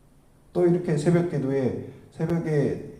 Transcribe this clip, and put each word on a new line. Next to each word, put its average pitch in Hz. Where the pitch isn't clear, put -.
또 180
이렇게 175
새벽 170
기도에 131
새벽에 160